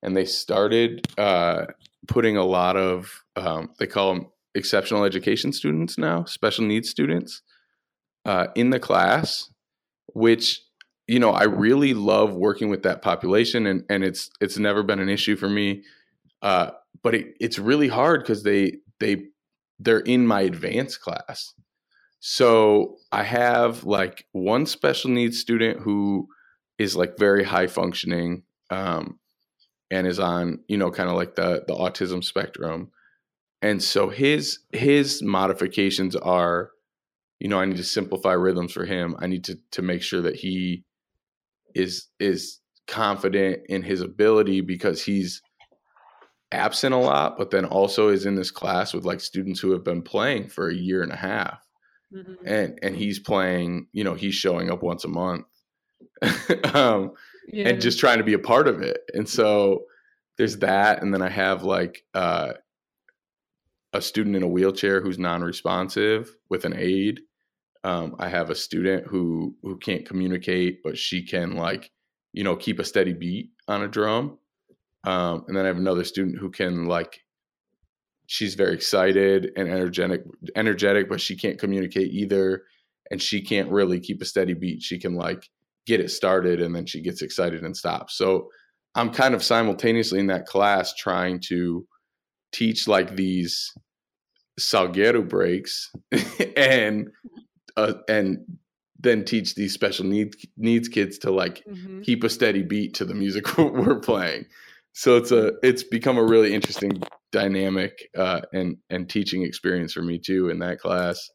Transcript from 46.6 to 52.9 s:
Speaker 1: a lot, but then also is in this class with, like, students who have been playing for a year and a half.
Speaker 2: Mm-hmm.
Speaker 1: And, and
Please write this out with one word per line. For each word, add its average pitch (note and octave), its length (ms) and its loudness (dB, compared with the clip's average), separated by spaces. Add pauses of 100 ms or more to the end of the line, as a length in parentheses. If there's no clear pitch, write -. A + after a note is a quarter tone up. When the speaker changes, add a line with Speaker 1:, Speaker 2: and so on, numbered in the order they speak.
Speaker 1:
a - 40 4
lot, B2+ 380 2
but - 140 -4
then F#2+ 140 2
also G2 440 4
is G2 160 2
in G2 100 0
this F#2 160 -4
class F#2+ 420 -2
with, F2+ 120 -6
like, F2+ 160 -4
students F#2+ 380 -6
who F#2+ 120 0
have F2+ 120 0
been F2+ 200 -2
playing A2 460 -2
for F2 200 -4
a E2+ 60 -4
year F#2 280 -2
and D#2+ 80 -6
a F2 60 -10
half. G2 420 -4 (520)
Speaker 2:
Mm-hmm. F#3 340 -18
Speaker 1:
And, G2+ 380 -2
and G2 120 -4